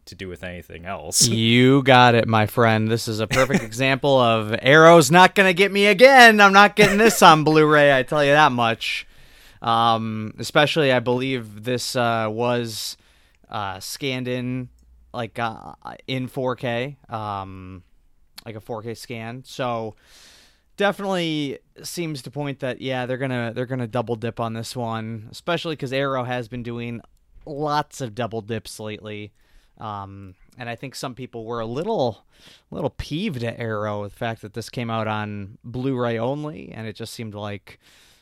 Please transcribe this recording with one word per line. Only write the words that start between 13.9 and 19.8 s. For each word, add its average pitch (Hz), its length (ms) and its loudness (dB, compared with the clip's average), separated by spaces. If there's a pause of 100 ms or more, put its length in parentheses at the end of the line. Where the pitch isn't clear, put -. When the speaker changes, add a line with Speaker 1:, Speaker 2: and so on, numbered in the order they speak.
Speaker 2:
in, 123 420 -6 (440)
like, 117 260 -10
uh, 113 340 -8 (340)
in 131 200 -6
four 127 280 -6
K. 127 420 -6 (120)
Um, 95 760 -10 (600)
like 110 100 -16
a 110 60 -16
four 113 200 -12
K 113 120 -12
scan. 117 520 -14
So 117 500 -8 (840)